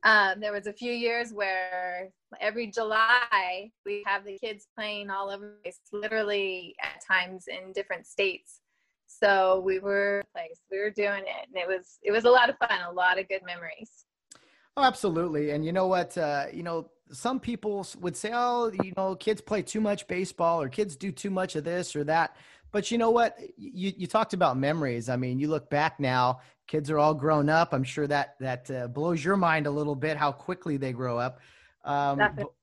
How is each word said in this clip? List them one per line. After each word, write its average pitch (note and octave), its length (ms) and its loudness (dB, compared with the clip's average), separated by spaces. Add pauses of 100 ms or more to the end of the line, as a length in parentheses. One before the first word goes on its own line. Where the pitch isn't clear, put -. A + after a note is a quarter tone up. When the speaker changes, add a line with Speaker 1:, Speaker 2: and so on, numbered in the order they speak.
Speaker 1:
Um, G#3 360 4
there G#3 120 -4
was G3+ 140 -6
a G#3 60 -8
few A#3+ 200 -6
years A#3 400 -2
where F#3 760 -4 (300)
every G#3+ 280 -2
July A3 1040 2 (120)
we G#3 220 -6
have G3 180 -2
the G3 140 -12
kids G#3+ 380 -10
playing G#3 340 -6
all G3 200 -4
over G3+ 160 -10
the G#3 180 -20
place, F3+ 160 -12 (120)
literally G#3 880 -2
at - 240 -8
times F#3 440 -2
in F#3 240 -12
different F#3+ 340 -6
states. - 540 -4 (480)
So F#3+ 560 4
we F#3+ 160 0
were, G3+ 420 0 (120)
like, E3 180 -10 (180)
we G3 80 -6
were G#3 120 -2
doing G3+ 320 -2
it, - 260 -8
and F#3 80 -12
it F3 100 -4
was, F#3 360 -6
it G3+ 100 0
was A3 120 2
a A#3+ 60 8
lot B3 200 8
of C4+ 80 -4
fun, A3 200 0 (100)
a F3 40 -10
lot F3+ 260 2
of F#3+ 100 -6
good F#3+ 160 -4
memories. F3 600 -14 (720)
Speaker 2:
Oh, C#4 80 4
absolutely. E3 680 2
And D3+ 140 -2
you E3 80 -2
know F#3 160 2
what, F3+ 280 0
uh, D3 360 0
you E3+ 100 -10
know, E3 280 -6 (200)
some B3 300 -4
people G#3+ 400 -4
s-, - 160 -12
would F3 200 -6
say, G#3 160 -4
"Oh, A#3+ 380 0 (140)
you F#3 120 -8
know, F#3+ 200 -2
kids G#3+ 240 -2
play G#3 220 -2
too - 180 -4
much G#3 260 0
baseball F3 540 0
or C3+ 80 -2
kids E3+ 280 -4
do F#3+ 140 -6
too G3 200 -6
much F#3 260 -2
of D3 80 -4
this E3+ 320 -4
or D3 80 -2
that." D#3+ 320 2 (360)
But G3+ 180 -2
you A#3 80 0
know A3+ 120 4
what? A#3 280 4 (180)
You, F#3 400 -6
you F3+ 100 -6
talked A3 280 2
about D3+ 240 4
memories. C3+ 500 0
I B2 80 0
mean, B2+ 220 -2
you D3 100 0
look D3+ 220 -2
back D3+ 280 2
now, B2+ 420 2 (260)
kids D3+ 240 -4
are D#3 80 2
all D3+ 160 6
grown D3 340 2
up. E3 240 4
I'm C3 120 0
sure C#3+ 240 -2
that, C#3+ 320 0
that, C3 300 -6
uh, B2+ 180 -6
blows D3 360 -2
your G3 120 4
mind D#3+ 300 4
a D3 40 0
little D3 240 0
bit D3 220 -2
how C#3+ 160 2
quickly F3 440 -6
they C3+ 160 -4
grow A#2+ 260 -2
up. B2+ 220 -2 (440)
Um, C#3+ 340 0
Speaker 1:
Definitely. F#3+ 340 0 (100)